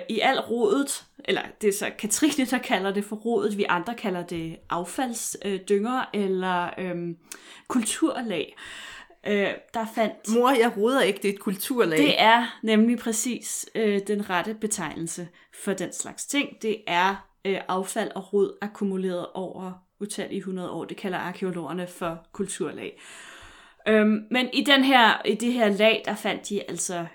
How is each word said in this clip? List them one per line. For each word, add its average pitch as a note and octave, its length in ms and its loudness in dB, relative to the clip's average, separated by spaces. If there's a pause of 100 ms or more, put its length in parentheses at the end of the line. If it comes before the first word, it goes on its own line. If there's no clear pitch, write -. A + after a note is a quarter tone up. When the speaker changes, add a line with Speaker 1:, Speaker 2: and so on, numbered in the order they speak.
Speaker 1:
i A3 120 -2
al C4 200 4
rodet, B3 640 0 (200)
eller - 180 0 (180)
det G#3+ 80 4
er F#3+ 40 4
så G3 260 -4
Katrine, C4+ 480 2
der B3+ 120 0
kalder G3 340 0
det G3+ 120 -2
for G#3+ 120 -8
rodet, G#3+ 420 0
vi G3+ 100 0
andre F3 260 -2
kalder F#3 320 -4
det E3 300 -8 (140)
affaldsdynger, G3+ 1300 -2 (100)
øh, G3+ 100 0
eller, F#3 540 0
øhm, F3 380 -6 (520)
kulturlag. A#3 880 -2 (720)
Øh, G3+ 220 2 (260)
der A3+ 200 -4
fandt A3 200 0 (200)
Speaker 2:
Mor, A#3+ 160 6
jeg A#3 260 4
roder B3 240 4
ikke, G3 220 2
det G3+ 60 2
er G3+ 40 2
et G3 80 -10
kulturlag. F#3+ 580 2
Speaker 1:
Det C#4+ 220 6
er A#3 420 6
nemlig A3 360 4
præcis, - 760 -4
øh, G#3 320 2
den G#3 240 -2
rette F#3 240 -2
betegnelse F3 760 -6 (360)
for G3+ 80 -2
den F#3 200 -4
slags - 340 -10
ting. - 360 -4
Det G#3+ 140 0 (100)
er, F#3 400 0 (180)
øh, G3 120 0 (120)
affald F#3+ 460 -4
og G3 180 -8
rod G3 280 2
akkumuleret F#3+ 760 -4
over F#3 380 -10 (280)
utallige G3+ 420 -6
hundrede F#3 280 -6
år. E3 140 -6
Det - 120 -10
kalder F#3 220 -6
arkæologerne F3 680 -6
for E3+ 460 -8
kulturlag. - 680 -6 (880)
Øhm, G#3+ 420 6
men B3+ 220 2
i C#4 120 2
den C4+ 200 6
her, B3+ 420 6
i A3 80 2
det A#3+ 180 0
her A#3+ 160 4
lag, G#3+ 360 4
der G#3 100 -4
fandt - 340 -4
de G3+ 220 -4
altså F3 440 -6